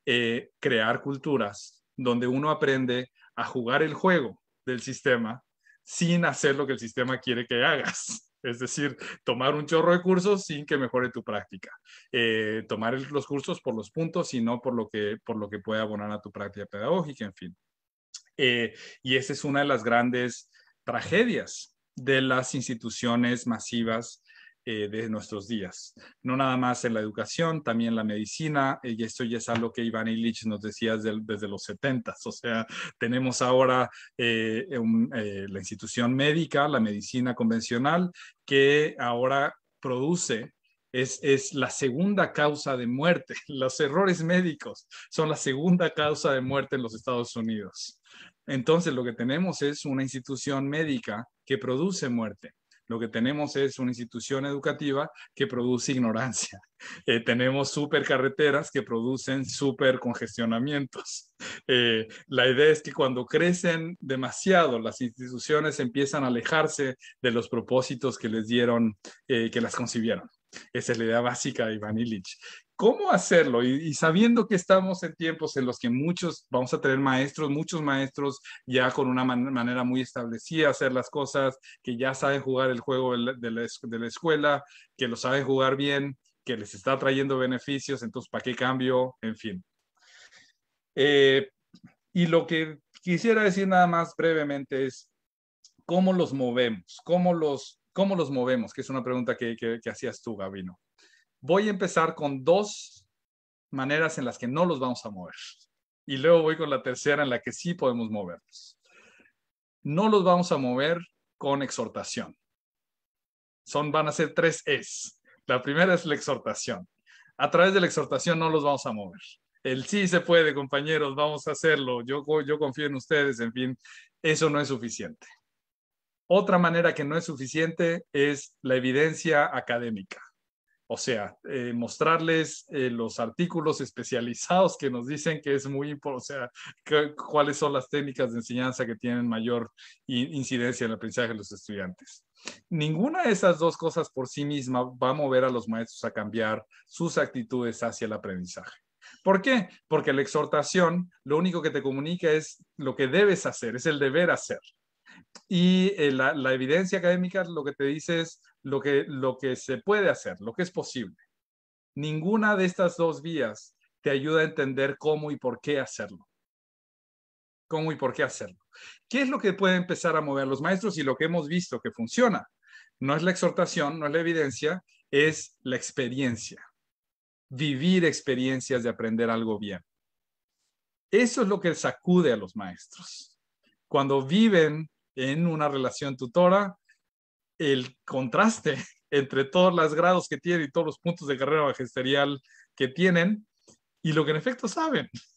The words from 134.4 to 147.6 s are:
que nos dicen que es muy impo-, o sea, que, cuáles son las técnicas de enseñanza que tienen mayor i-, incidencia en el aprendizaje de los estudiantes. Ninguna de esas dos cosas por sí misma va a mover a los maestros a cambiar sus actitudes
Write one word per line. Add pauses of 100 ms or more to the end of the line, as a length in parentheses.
que
nos
dicen
que
es
muy
impo-,
o
sea, (320)
que,
cuáles
son
las
técnicas
de
enseñanza
que
tienen
mayor (340)
i-,
incidencia
en
el
aprendizaje
de
los
estudiantes. (440)
Ninguna
de
esas
dos
cosas
por
sí
misma
va
a
mover
a
los
maestros
a
cambiar (200)
sus
actitudes